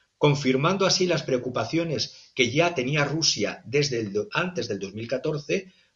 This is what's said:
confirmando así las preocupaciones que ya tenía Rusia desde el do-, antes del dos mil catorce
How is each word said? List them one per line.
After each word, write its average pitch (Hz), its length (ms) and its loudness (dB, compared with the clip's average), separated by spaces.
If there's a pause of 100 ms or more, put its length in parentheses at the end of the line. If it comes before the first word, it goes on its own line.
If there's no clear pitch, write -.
(180)
confirmando 147 640 4
así 180 220 2
las 156 160 0
preocupaciones 127 1120 -2
que 123 160 2
ya 170 240 2
tenía 139 300 0
Rusia 139 600 -2
desde 131 360 0
el 101 120 -4
do-, 104 200 -2
antes 170 360 -2
del 101 100 -4
dos 95 140 -8
mil 117 160 -10
catorce 156 640 -4 (240)